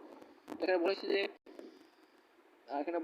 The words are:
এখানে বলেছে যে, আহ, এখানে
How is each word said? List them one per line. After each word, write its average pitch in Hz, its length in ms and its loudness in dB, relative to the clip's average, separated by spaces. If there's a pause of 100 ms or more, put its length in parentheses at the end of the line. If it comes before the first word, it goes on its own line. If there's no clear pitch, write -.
(640)
এখানে 185 220 6
বলেছে 196 280 2
যে, 196 80 4 (1500)
আহ, 139 120 -2
এখানে 170 220 -2